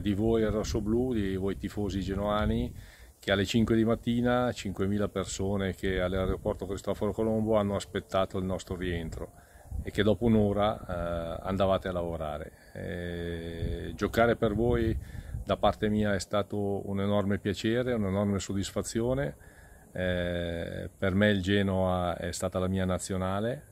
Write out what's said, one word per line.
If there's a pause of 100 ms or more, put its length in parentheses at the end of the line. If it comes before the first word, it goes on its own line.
di
voi
rossoblù,
di
voi
tifosi
genoani, (540)
che
alle
cinque
di
mattina,
cinquemila
persone
che
all'aeroporto
Cristoforo
Colombo
hanno
aspettato
il
nostro
rientro (500)
e
che
dopo
un'ora, (600)
eh,
andavate
a
lavorare. (200)
Eh,
giocare
per
voi (480)
da
parte
mia
è
stato
un
enorme
piacere,
un'enorme
soddisfazione. (560)
Eh,
per
me
il
Genoa
è
stata
la
mia
nazionale